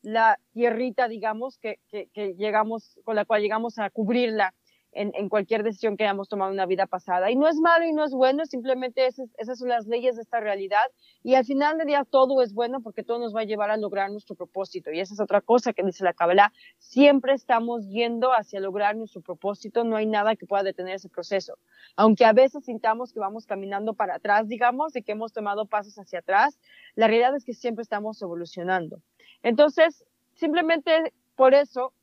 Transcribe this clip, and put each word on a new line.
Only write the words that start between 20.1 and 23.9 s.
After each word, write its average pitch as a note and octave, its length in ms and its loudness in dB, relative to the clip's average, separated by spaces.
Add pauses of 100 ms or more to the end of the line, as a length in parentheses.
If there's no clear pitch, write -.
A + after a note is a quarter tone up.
que F#3 100 -18
pueda G3 160 0
detener F#3 320 -6
ese F#3+ 160 -14
proceso. F3+ 480 -6 (360)
Aunque A3 300 6
a A3 80 8
veces C4 320 4
sintamos A3+ 480 -4
que A3 80 -10
vamos G#3 240 -8
caminando G3 480 -6